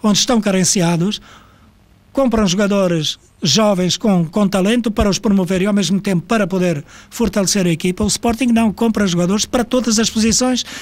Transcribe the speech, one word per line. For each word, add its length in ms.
onde 160
estão 220
carenciados, 800
compram 320
jogadores 720
jovens 520
com, 300
com 220
talento 420
para 200
os 100
promover 420
e 60
ao 60
mesmo 280
tempo 240
para 220
poder 360
fortalecer 560
a 40
equipa. 340
O 40
Sporting 400
não 260
compra 320
jogadores 400
para 180
todas 360
as 100
posições, 560